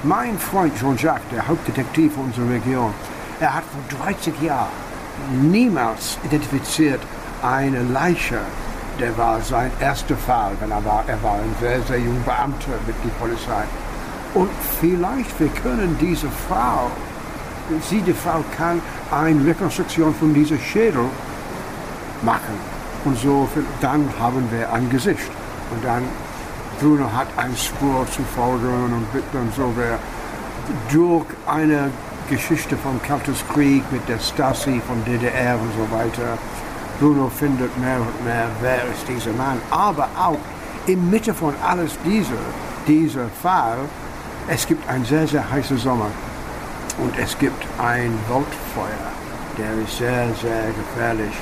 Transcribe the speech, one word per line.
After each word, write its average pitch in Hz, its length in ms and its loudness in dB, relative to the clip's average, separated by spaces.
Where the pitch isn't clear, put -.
mein 214 340 2
Freund 175 400 2
Jean-Jacques, 131 540 2
der 113 160 -2
Hauptdetektiv 147 680 2
unserer 123 320 0
Region, 120 440 2
er 147 160 2
hat 165 160 -2
vor 139 280 -8
dreißig 170 420 -2
Jahren 135 260 0
niemals 160 840 4
identifiziert 139 760 2
eine 131 420 2
Leiche. 135 560 2
Der 117 180 0
war 113 240 4
sein 127 380 0
erster 135 380 0
Fall, 113 420 2
wenn 107 120 -2
er 104 120 0
war, 107 240 2
er 107 160 -2
war 104 120 2
ein 107 260 -2
sehr, 120 220 2
sehr 123 160 0
junger 120 260 2
Beamter 127 460 0
mit 110 160 -2
der 123 100 -2
Polizei. 113 520 -2
Und 190 160 4
vielleicht, 185 580 2
wir 156 80 4
können 208 380 2
diese 151 260 2
Frau, 190 420 2
sie, 208 120 2
die 175 120 4
Frau, 165 300 0
kann 170 240 0
eine 151 340 4
Rekonstruktion 160 720 2
von 156 180 4
diesem 147 260 4
Schädel 175 460 2
machen. 113 360 0
Und 131 120 2
so, 139 300 4
dann 143 300 2
haben 120 320 0
wir 117 220 -2
ein 120 160 2
Gesicht. 135 420 0
Und 113 140 -6
dann, 123 180 0
Bruno 147 320 6
hat 131 140 0
ein 123 180 -2
Spur 131 560 0
zu - 100 -4
folgen 123 580 2
und 113 200 -2
wird 131 200 -2
dann 120 220 0
so, 127 200 0
wer 117 220 0
durch 165 340 6
eine 147 420 2
Geschichte 143 480 0
vom 131 240 -2
Kaltes 139 420 -2
Krieg 139 380 6
mit 123 160 -2
der 113 120 -2
Stasi, 131 680 0
von 117 160 -2
D 120 140 0
D 120 100 0
R 123 320 2
und 113 160 -2
so 110 200 0
weiter, 117 420 -2
Bruno 139 300 6
findet 127 500 0
mehr 127 180 2
und 117 280 -2
mehr, 117 220 0
wer 127 220 2
ist 120 240 -6
dieser 120 260 -4
Mann. 131 260 0
Aber 165 360 2
auch 175 200 2
in 180 240 4
Mitte 220 240 4
von 151 200 0
alles 175 380 0
diese, 165 320 2
dieser 147 420 4
Fall, 147 360 4
es - 200 0
gibt - 220 2
einen 127 160 0
sehr, 151 220 4
sehr 135 220 0
heißen 135 280 0
Sommer 113 340 2
und 127 140 0
es 123 220 -2
gibt - 260 0
ein 120 340 2
Waldfeuer, 110 840 -4
der 110 260 -2
ist 104 140 -6
sehr, 123 300 0
sehr 113 320 0
gefährlich. 110 680 -2